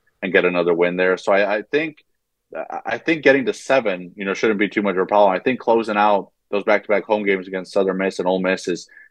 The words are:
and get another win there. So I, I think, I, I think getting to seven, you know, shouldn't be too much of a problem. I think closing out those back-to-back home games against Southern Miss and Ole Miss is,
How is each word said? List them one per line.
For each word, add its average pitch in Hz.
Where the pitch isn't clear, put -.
and 95
get 92
another 87
win 87
there. 92
So -
I, 101
I 107
think, 151
I, -
I 117
think 160
getting 135
to 104
seven, 95
you 101
know, 95
shouldn't 107
be 101
too 107
much 98
of 92
a -
problem. 104
I 90
think 127
closing 113
out 104
those 101
back-to-back 104
home 107
games 95
against 92
Southern 95
Miss 95
and 90
Ole 92
Miss 92
is, -